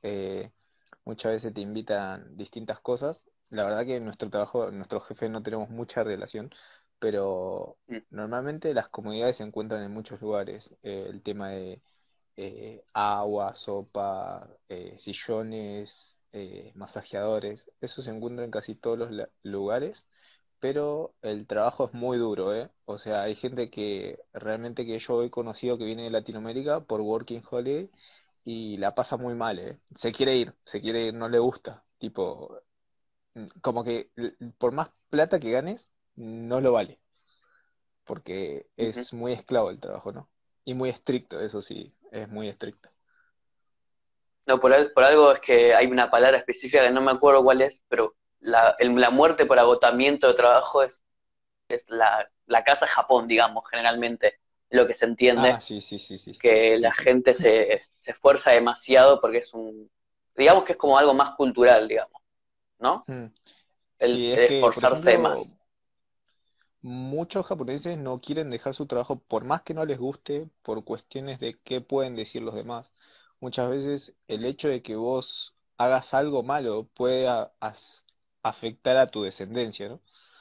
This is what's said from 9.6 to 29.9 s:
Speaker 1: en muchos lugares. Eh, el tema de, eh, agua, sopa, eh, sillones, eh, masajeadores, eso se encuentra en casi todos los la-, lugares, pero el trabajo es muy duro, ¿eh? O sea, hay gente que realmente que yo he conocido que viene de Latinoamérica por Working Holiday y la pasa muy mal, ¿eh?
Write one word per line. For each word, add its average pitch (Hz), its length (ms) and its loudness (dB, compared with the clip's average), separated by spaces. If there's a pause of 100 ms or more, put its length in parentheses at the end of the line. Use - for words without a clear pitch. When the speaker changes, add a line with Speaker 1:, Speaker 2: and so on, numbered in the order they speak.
Speaker 1:
en 101 80 -14
muchos 107 300 -16
lugares. 104 600 -10
Eh, 98 260 -12
el 98 120 -18
tema 101 280 -12
de, 92 320 -14 (560)
eh, 110 560 -18
agua, 104 600 -4
sopa, 98 960 -10 (200)
eh, 90 300 -18
sillones, 107 1160 -12 (160)
eh, 95 420 -18
masajeadores, 104 960 -10 (100)
eso 131 200 -14
se 123 100 -14
encuentra 120 340 -12
en 113 60 -14
casi 110 240 -10
todos 117 240 -6
los 117 120 -10
la-, 107 180 -12 (140)
lugares, 104 600 -8 (540)
pero 147 600 -6
el 107 260 -10
trabajo 110 400 -2
es - 60 -14
muy 123 240 -6
duro, 104 380 -4
¿eh? 123 140 -10 (160)
O 104 120 -12
sea, 104 260 -6
hay 107 120 -6
gente 120 340 -8
que 101 500 -10 (140)
realmente 113 520 -10
que 113 140 -8
yo 120 240 -4
he 120 80 -6
conocido 120 460 -6
que 117 80 -10
viene 113 180 -10
de 117 80 -12
Latinoamérica 113 760 -6
por 107 160 -6
Working 113 480 -6
Holiday 139 400 -6 (560)
y 113 320 -12
la 98 180 -4
pasa 127 220 -4
muy 120 180 -8
mal, 113 240 -6
¿eh? 98 180 -14 (180)